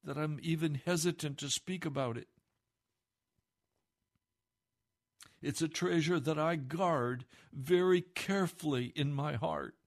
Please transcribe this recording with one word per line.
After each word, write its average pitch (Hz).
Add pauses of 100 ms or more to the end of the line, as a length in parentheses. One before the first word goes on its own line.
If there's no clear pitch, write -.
that 143
I'm 151
even 160
hesitant 160
to 143
speak 180
about 135
it. 110 (3000)
It's -
a 160
treasure 170
that 151
I 165
guard 131 (280)
very 175
carefully 165
in 147
my 143
heart. 147 (100)